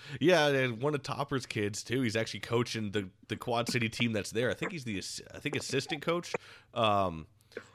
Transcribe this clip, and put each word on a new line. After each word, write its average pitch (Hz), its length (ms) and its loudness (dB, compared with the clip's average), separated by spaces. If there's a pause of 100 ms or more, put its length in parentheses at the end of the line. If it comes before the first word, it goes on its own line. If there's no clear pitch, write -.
(200)
yeah, 156 280 6
and 127 340 2
one 147 140 0
of 131 80 -6
Topper's 135 420 -4
kids 104 380 -2
too. 127 180 -2
He's 110 140 2
actually 110 240 0
coaching 113 500 0
the, 98 200 -2 (180)
the 110 80 -4
Quad 117 340 0
City 120 180 2
team 117 260 0
that's 101 180 -2
there. 113 180 2
I 92 60 0
think - 160 -6
he's 156 120 -8
the 110 140 -4
ass-, - 240 -8 (140)
I - 20 -14
think 143 180 -4
assistant 139 460 -2
coach. 170 320 -2 (400)
Um, 98 540 2 (480)